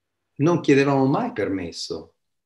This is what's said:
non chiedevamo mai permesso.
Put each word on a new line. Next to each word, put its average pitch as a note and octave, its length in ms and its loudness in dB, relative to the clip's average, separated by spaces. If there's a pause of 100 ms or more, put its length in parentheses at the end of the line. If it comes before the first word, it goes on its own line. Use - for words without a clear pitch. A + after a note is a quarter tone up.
(380)
non D#3+ 240 2
chiedevamo C#3 440 4
mai G3+ 280 0
permesso. F2+ 840 -8 (300)